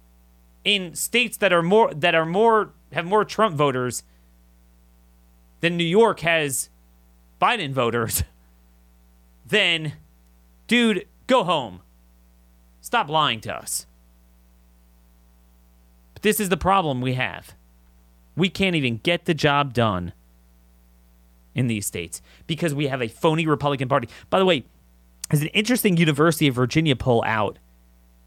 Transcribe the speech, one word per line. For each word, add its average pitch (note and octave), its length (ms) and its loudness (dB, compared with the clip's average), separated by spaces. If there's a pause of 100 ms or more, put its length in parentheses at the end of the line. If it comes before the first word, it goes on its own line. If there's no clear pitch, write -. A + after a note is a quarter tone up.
(640)
in F#3+ 300 -2
states A3+ 440 -4
that G3 140 2
are E3+ 120 4
more, G#3 280 4
that E3 220 0
are D#3+ 120 2
more, G3+ 480 2 (180)
have E3+ 160 -6
more G3+ 180 2
Trump G#3 300 0
voters B2+ 480 0 (1600)
than E3+ 140 0
New E3+ 80 -2
York G3 360 4
has D#3 500 -2 (720)
Biden G3 300 0
voters, A#2 520 -2 (680)
<laughs> - 580 -20
then, E3+ 460 0 (760)
dude, A3+ 400 2 (180)
go B3+ 180 2
home. C3+ 360 -2 (1000)
Stop G#3+ 300 -2
lying C#3+ 320 0
to G2 140 -10
us. - 320 -10 (2250)
But - 80 -18
this G#3+ 180 0
is G#3 100 -2
the F#3 80 0
problem E3 440 0
we B2+ 140 -2
have. G2 400 -8 (800)
We F3+ 140 0
can't F#3 260 -2
even B2+ 220 -2
get E3+ 280 -2
the F3 100 0
job C#3+ 380 0
done G#2 380 0 (1400)
in C3 140 0
these G#2+ 180 -2
states E2+ 340 -8 (280)
because E3 260 -2
we C#3+ 140 -2
have C3 120 -4
a B2 80 -2
phony D#3+ 380 0
Republican C#3+ 420 0
Party. B2+ 220 -2 (220)
By F#3 80 2
the F#3+ 60 4
way, E3 200 2 (640)
as D3 140 0
an D#3 60 -6
interesting A3 480 0
University D#3 500 2
of C3 80 0
Virginia C3 400 2
poll A#2 320 0
out, G#2+ 320 -2 (680)